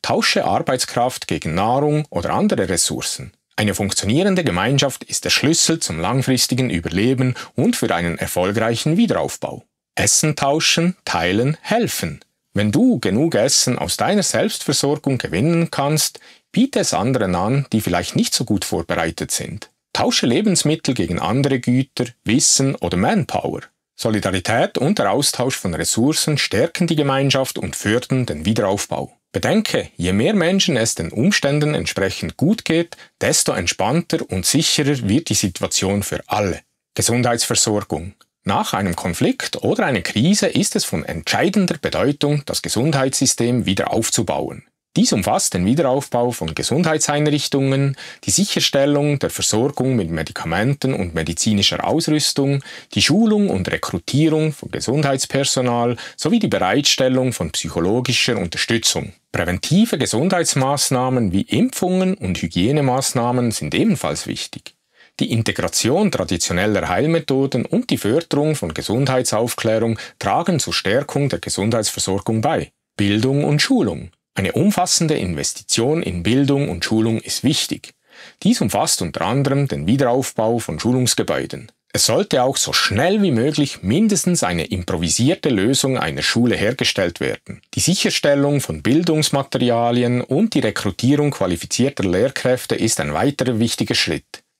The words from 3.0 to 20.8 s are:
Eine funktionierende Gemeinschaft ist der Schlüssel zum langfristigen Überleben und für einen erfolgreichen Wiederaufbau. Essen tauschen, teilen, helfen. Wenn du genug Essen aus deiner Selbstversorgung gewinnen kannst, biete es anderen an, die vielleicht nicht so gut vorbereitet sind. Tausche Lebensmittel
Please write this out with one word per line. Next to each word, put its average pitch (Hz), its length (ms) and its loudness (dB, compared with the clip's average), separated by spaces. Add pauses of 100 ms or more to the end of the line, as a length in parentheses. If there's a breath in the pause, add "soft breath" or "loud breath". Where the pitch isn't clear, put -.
Eine 101 200 0
funktionierende 165 680 0
Gemeinschaft 131 640 0
ist - 180 -6
der 87 60 -4
Schlüssel 165 500 2
zum 82 220 -6
langfristigen 127 680 0
Überleben 120 640 0 (220 loud breath)
und 208 220 2
für 98 180 0
einen 85 220 0
erfolgreichen 110 800 0
Wiederaufbau. 123 640 0 (320)
Essen - 400 2
tauschen, 160 720 0
teilen, 101 560 0
helfen. 202 580 -2 (340)
Wenn 104 200 2
du 214 260 4
genug 123 360 2
Essen 123 440 2
aus 85 160 -4
deiner 185 260 2
Selbstversorgung 143 960 0
gewinnen 165 540 0
kannst, 147 480 -2 (340 loud breath)
biete 247 260 2
es - 140 0
anderen 101 420 0
an, 123 380 0
die 110 80 2
vielleicht 87 340 -2
nicht 233 180 0
so 127 120 -2
gut 104 180 0
vorbereitet 85 680 -4
sind. - 380 -8 (220)
Tausche - 360 0
Lebensmittel 165 640 2